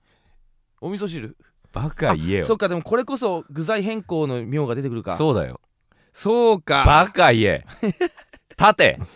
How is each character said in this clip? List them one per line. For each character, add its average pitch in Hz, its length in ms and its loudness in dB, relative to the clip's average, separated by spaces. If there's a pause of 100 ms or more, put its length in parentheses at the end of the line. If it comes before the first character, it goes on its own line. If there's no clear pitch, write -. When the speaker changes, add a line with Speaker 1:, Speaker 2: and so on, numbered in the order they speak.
(800)
Speaker 1:
お 160 100 -10
味 202 80 -8
噌 202 80 -6
汁。 151 300 -12 (360)
Speaker 2:
バ 143 160 -6
カ 120 280 -2
言 82 140 -4
え - 80 -2
よ。 - 60 -2
Speaker 1:
あ、 - 40 -4
そ 220 60 0
っ - 20 0
か、 202 120 -2
で 180 60 -6
も 170 80 -6
こ 220 140 -12
れ 247 80 -4
こ 269 120 -8
そ 185 320 -4
具 147 140 -8
材 202 220 -4
変 220 180 -6
更 156 240 -4
の 123 180 -6
妙 139 220 -4
が 117 80 -4
出 135 80 -6
て 135 60 -6
く 120 80 -8
る 104 80 -8
か。 87 120 -6
Speaker 2:
そ 151 160 2
う 110 40 0
だ 78 100 -2
よ。 64 140 -14 (520)
Speaker 1:
そ 226 420 2
う 180 60 -2
か。 139 240 2
Speaker 2:
バ 156 240 6
カ 175 240 4
言 113 100 2
え。 82 220 0 (160)
Speaker 1:
<laughs> - 760 -6
Speaker 2:
立 208 160 6
て。 131 240 2 (180)